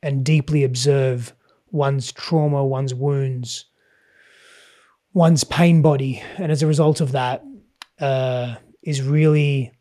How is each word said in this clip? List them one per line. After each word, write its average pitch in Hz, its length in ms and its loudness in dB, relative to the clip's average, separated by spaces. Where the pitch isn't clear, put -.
and 135 200 -2
deeply 151 400 2
observe 131 680 0
one's 139 400 -2
trauma, 147 540 -2
one's 135 280 -2
wounds, 131 720 -4
one's 165 300 4
pain 165 380 4
body. 135 400 0
And 165 140 -4
as 147 120 0
a 156 40 2
result 156 340 2
of 135 120 -2
that, 127 300 -4
uh, 127 560 -2
is 139 200 -4
really 143 800 2